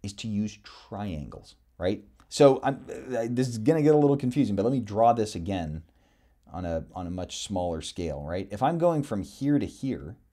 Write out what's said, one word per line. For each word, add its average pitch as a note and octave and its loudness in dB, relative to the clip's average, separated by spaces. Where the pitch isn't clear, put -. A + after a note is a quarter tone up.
is G2+ -10
to - -10
use G#2 -2
triangles, F#2 -10
right? F2+ 0
So C#3 8
I'm, C3 -2
uh, B2 -6
this B2 0
is A#2 -6
gonna D3 2
get D3+ 8
a D3+ 6
little C#3+ 4
confusing, B2 0
but G2 0
let A#2+ 2
me C3+ 0
draw G#2+ 4
this A2 0
again E2 -4
on F2+ -8
a, E2 -4
on F#2 -8
a F2 -8
much F2+ -8
smaller F2 -4
scale, D2+ -6
right? F2 -6
If G#2 -4
I'm E3 0
going D#3+ 2
from G2+ -4
here C#3 0
to G#2 -2
here F2 -8